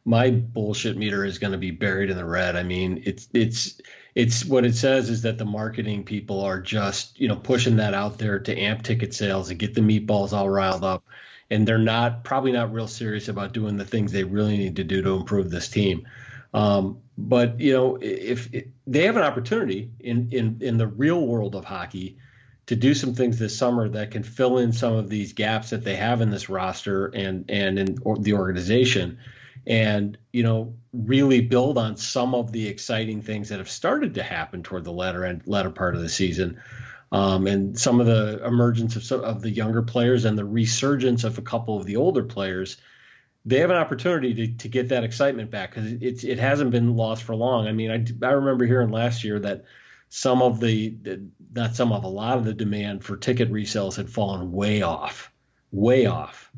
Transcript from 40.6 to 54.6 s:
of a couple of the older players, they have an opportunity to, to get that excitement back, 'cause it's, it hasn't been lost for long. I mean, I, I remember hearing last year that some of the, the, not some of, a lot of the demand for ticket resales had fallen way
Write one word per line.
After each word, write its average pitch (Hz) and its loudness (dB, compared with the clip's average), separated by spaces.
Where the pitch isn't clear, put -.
of 110 -2
a - -8
couple 117 -4
of 92 -8
the 101 -4
older 143 2
players, 95 -6
they 127 4
have 170 4
an 180 4
opportunity 139 0
to, 117 -4
to - -12
get 123 -2
that 123 2
excitement 117 -2
back, 95 -8
'cause 110 -6
it's, 123 -4
it 123 -2
hasn't 135 2
been 120 4
lost 113 -2
for 113 -6
long. 117 2
I 107 -2
mean, 110 -2
I, 117 -2
I 131 2
remember 135 4
hearing 120 4
last 117 -2
year 104 -2
that 101 -4
some 127 2
of 120 4
the, 110 2
the, 95 -10
not 117 -2
some 120 2
of, 104 0
a 185 -6
lot 113 -2
of 117 0
the 107 -2
demand 104 -4
for 98 -8
ticket 120 0
resales 104 -4
had 98 -8
fallen 95 -4
way 101 0